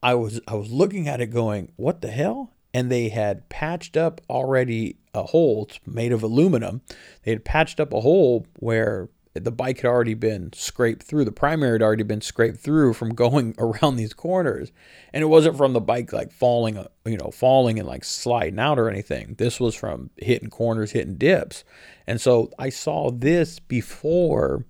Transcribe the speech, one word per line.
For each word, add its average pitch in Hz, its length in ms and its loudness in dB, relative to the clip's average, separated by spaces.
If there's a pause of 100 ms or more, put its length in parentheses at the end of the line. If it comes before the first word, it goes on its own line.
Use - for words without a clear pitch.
I 123 140 2
was, 113 320 -2
I 113 80 -10
was 107 160 -6
looking 175 380 0
at 131 120 -4
it 120 60 -2
going, 110 480 -4
"What 139 280 -4
the 120 80 -8
hell?" 208 440 -4 (180)
And 123 180 -2
they 120 180 0
had 104 400 -4
patched - 480 -6
up 165 240 -2 (100)
already 127 680 -2 (160)
a 104 120 -4
hole. 123 440 2
It's - 160 -20
made 117 280 -2
of 110 100 0
aluminum. 117 600 2 (420)
They 110 80 0
had 110 120 -4
patched - 360 0
up 143 120 -2
a - 80 0
hole 127 460 4 (140)
where 110 480 -2 (260)
the 117 180 -4
bike 127 260 -4
had - 80 -2
already 120 280 2
been 107 380 -4
scraped - 520 -2
through. 147 200 0
The 107 80 -4
primary 143 400 0
had 113 100 2
already 110 200 2
been 107 180 -2
scraped - 380 -2
through 147 360 4
from 117 200 -6
going 120 420 2
<laughs> - 20 -20
around 120 380 0
these 110 160 -4
corners. 170 600 -4 (400)
And 156 100 -2
it 156 40 2
wasn't 156 300 8
from 135 160 4
the 117 80 2
bike, 117 320 -2
like, - 200 -6
falling, 120 440 2
uh, 95 120 -12 (160)
you 113 120 -2
know, 82 140 -8
falling 127 480 4
and, 95 80 -6
like, 65 180 -10
sliding 110 540 -2
out 135 200 0
or 113 120 2
anything. 87 480 -8
This 117 220 -2
was 117 140 0
from 67 420 -10
hitting 113 340 -2
corners, 113 420 -4
hitting 101 240 -4
dips. - 480 0 (420)
And 117 140 -4
so 120 380 4
I 135 120 -6
saw 151 400 -4
this 156 500 0
before 143 1080 -2